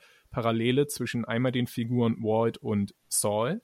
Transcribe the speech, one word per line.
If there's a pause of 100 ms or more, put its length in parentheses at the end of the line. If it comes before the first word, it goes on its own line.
(300)
Parallele
zwischen
einmal
den
Figuren
Walt
und (140)
Saul